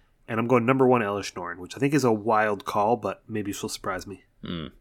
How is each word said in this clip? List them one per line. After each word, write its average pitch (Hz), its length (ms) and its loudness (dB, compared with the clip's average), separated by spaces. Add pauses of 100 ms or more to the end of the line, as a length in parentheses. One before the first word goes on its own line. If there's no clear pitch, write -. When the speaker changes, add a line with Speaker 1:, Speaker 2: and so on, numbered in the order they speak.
(300)
Speaker 1:
And 113 80 -4
I'm 117 80 0
going 120 200 4
number 135 200 4
one, 123 140 6
Elesh 101 340 -4
Norn, 87 240 -8
which 90 160 -14
I - 60 -14
think 143 140 2
is 131 100 2
a 117 80 6
wild 107 540 2
call, 107 300 2
but 101 300 -6
maybe 107 260 -6
she'll 107 180 -8
surprise 92 360 -8
me. 95 180 -16 (200)
Speaker 2:
Hmm. 82 220 -8 (140)